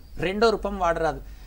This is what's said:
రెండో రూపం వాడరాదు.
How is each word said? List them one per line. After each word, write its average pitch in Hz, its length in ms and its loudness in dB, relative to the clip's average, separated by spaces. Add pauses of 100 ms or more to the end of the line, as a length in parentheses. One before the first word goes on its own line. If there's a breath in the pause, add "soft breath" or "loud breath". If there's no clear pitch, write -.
(180)
రెండో 202 320 2
రూపం 202 300 -2
వాడరాదు. 165 420 0 (260 soft breath)